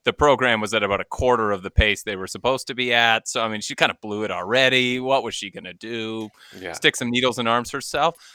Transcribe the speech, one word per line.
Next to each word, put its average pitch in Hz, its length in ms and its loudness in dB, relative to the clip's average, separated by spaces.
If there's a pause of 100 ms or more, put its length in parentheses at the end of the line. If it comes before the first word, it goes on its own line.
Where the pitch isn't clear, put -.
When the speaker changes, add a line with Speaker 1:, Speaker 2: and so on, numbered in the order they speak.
Speaker 1:
the 120 80 2
program 127 480 4
was 104 140 -4
at 107 100 2
about 98 160 2
a 90 60 -6
quarter 117 480 2
of 92 100 -6
the 95 80 -8
pace 107 320 2
they 101 140 -6
were 92 100 -8
supposed 127 400 -2
to 127 80 -8
be 123 180 -2
at. 117 360 2
So, 120 120 -2
I 113 60 0
mean, 107 140 -4
she - 140 -8
kinda - 260 2
blew 107 220 -4
it 98 80 -4
already. 127 680 2
What 131 240 0
was 110 120 -6
she 101 140 -10
gonna 90 240 -14
do? 110 540 -8 (320)
Speaker 2:
Yeah. 90 140 -10
Speaker 1:
Stick 143 240 0
some 120 140 -4
needles 123 280 0
in 117 80 -2
arms 117 240 0
herself? 151 460 -2 (180)